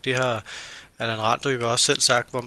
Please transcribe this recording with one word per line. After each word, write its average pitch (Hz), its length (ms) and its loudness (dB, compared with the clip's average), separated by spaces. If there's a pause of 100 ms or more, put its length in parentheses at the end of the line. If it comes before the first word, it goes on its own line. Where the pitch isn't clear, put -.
Det 131 100 0
har 123 280 0 (560)
Allan 113 200 -2
Randrup 120 420 0
også 117 240 2
selv 135 160 2
sagt, 120 300 4
hvor, 123 160 -4